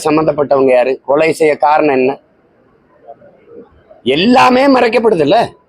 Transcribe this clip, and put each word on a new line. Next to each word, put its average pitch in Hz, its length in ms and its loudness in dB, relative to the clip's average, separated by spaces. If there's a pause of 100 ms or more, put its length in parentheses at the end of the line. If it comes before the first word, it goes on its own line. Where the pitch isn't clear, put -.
சம்பந்தப்பட்டவங்க 147 640 0
யாரு? 127 340 0
கொலை 156 280 0
செய்ய 147 240 0
காரணம் 151 380 0
என்ன? 131 240 -2 (1800)
எல்லாமே 254 640 2
மறைக்கப்படுது 233 540 0
இல்ல? 156 320 0 (160)